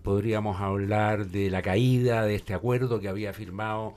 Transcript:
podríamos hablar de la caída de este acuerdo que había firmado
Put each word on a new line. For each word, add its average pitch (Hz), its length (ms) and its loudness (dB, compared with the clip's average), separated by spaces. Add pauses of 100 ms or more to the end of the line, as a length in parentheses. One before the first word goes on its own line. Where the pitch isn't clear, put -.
podríamos 104 580 0
hablar 101 680 0
de 98 240 0
la 92 100 -2
caída 117 640 4
de 107 80 2
este 101 220 -4
acuerdo 120 440 0
que 98 80 -6
había 101 260 -4
firmado 107 640 -6